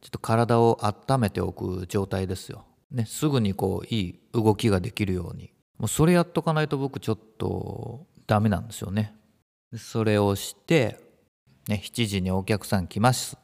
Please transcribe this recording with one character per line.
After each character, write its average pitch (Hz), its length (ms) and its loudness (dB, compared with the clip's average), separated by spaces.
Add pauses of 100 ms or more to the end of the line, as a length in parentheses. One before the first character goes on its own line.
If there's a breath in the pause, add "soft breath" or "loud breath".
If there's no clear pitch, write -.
ち - 60 -20
ょ - 20 -20
っ - 0 -
と - 100 -8
体 117 400 2
を 117 220 6
温 117 380 0
め 110 100 0
て 92 120 -4
お 92 100 -2
く 92 360 -6
状 98 200 0
態 95 200 -2
で 92 80 -4
す - 140 -14
よ。 - 160 -14 (260)
ね、 123 140 -2
す - 220 -4
ぐ 139 120 2
に 101 140 2
こ 92 300 -2
う、 - 100 -6
い 113 60 0
い 87 200 -4 (120)
動 110 240 4
き 117 140 2
が 95 100 4
で 92 120 -6
き 104 140 -2
る 95 80 -2
よ 90 200 -6
う - 20 -12
に。 92 160 -16 (260)
も - 80 -6
う - 20 -2
そ - 180 2
れ 175 80 6
や 175 80 6
っ 165 40 2
と 165 160 -4
か 160 120 0
な 156 100 2
い 151 40 -2
と 151 100 -2
僕 135 220 -4
ち - 100 -8
ょ 110 40 2
っ 104 60 -4 (180)
と 95 720 -6 (180)
ダ 107 140 4
メ 110 100 4
な 92 100 2
ん - 80 -10
で - 60 -14
す - 80 -12
よ - 80 -8
ね。 107 260 -2 (560)
で、 117 60 -12
そ 113 260 -4
れ 107 140 4
を 101 180 4
し - 200 -8
て、 131 440 0 (680)
ね、 107 160 0
七 - 240 -4
時 98 140 -2
に 92 100 -2
お 95 120 -2
客 104 220 -2
さ 101 140 0
ん 87 80 -4
来 - 120 -8
ま 120 140 4
す。 - 300 -6